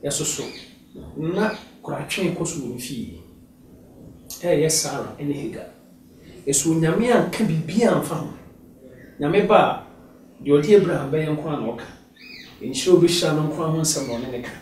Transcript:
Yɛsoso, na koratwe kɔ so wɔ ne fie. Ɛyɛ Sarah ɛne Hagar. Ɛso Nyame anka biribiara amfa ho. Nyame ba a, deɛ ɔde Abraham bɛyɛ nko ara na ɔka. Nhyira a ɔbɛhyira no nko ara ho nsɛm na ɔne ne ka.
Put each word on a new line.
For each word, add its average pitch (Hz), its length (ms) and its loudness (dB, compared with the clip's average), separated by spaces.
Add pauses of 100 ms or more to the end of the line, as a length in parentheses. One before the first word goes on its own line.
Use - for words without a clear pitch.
Yɛsoso, - 400 -4 (720)
na 190 340 -2 (300)
koratwe - 540 -4
kɔ 165 100 -4
so - 140 -8
wɔ 123 140 -8
ne 123 60 -10
fie. 113 420 -10 (1200)
Ɛyɛ 156 280 2
Sarah 139 500 -4
ɛne 143 140 -4
Hagar. - 360 -10 (760)
Ɛso 160 340 2
Nyame 190 320 2
anka 196 320 2
biribiara 175 540 2
amfa - 180 -4
ho. - 120 -6 (920)
Nyame 185 280 2
ba 214 100 6
a, - 840 -2
deɛ 139 80 2 (100)
ɔde 208 160 6
Abraham 151 340 2
bɛyɛ 156 240 -2
nko 156 140 -6
ara 143 120 -4
na 110 60 -4
ɔka. - 180 -10 (760)
Nhyira - 320 2
a - 40 10
ɔbɛhyira 160 380 4
no 151 140 2
nko 156 140 -6
ara 160 80 0
ho 160 100 0
nsɛm 139 260 -2
na 120 60 -6
ɔne 117 180 -8
ne 123 100 -8
ka. - 100 -12 (100)